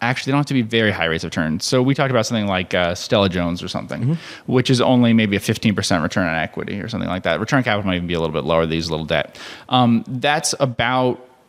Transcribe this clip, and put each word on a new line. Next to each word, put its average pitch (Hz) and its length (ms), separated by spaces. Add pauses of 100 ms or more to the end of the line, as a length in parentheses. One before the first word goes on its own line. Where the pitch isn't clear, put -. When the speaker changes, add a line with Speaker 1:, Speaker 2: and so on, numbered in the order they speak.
Speaker 1:
actually, 127 280
they - 20
don't 143 80
have 143 60
to 143 80
be 127 80
very 110 280
high 90 140
rates 82 180
of 82 60
return. 80 320
So 127 220
we 135 120
talked 135 160
about 117 160
something 110 220
like, 92 260
uh, 87 220
Stella 101 320
Jones 87 340
or 90 60
something, - 320
Speaker 2:
Mm-hmm. 139 520
Speaker 1:
which 127 180
is 123 100
only 120 320
maybe 107 240
a 92 40
fifteen 110 340
percent 90 280
return 90 240
on 80 80
equity 80 460
or - 80
something 92 200
like 90 160
that. 82 140
Return 120 200
on 123 60
capital 104 220
might 92 100
even 87 120
be 87 60
a 82 60
little 80 120
bit 73 120
lower. 82 220
They 78 100
use 82 120
a - 20
little 78 160
debt. 76 320 (300)
Um, 120 400
that's 143 500
about 127 640 (240)